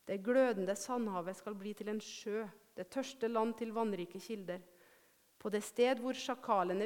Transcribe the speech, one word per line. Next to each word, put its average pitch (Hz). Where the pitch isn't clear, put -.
Det -
glødende 214
sandhavet 196
skal 214
bli 196
til 208
en 214
sjø, 214
det 185
tørste 262
land 226
til 226
vannrike 196
kilder. 185
På -
det 208
sted 247
hvor 254
sjakalene 208